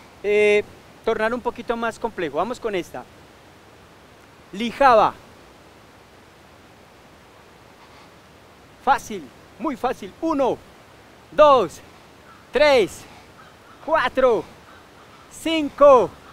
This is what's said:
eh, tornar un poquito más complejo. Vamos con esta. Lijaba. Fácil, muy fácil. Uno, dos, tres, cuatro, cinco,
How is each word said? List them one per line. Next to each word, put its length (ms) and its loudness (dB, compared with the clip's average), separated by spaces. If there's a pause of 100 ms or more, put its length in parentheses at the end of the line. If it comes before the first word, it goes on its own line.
(220)
eh, 400 2 (440)
tornar 260 -2
un 80 -6
poquito 340 -8
más 240 -8
complejo. 380 -8
Vamos 240 -6
con 140 -8
esta. 280 -10 (1500)
Lijaba. 640 2 (3750)
Fácil, 380 -4 (360)
muy 160 -6
fácil. 460 -8
Uno, 380 -2 (720)
dos, 500 2 (720)
tres, 520 0 (800)
cuatro, 600 0 (880)
cinco, 800 2 (220)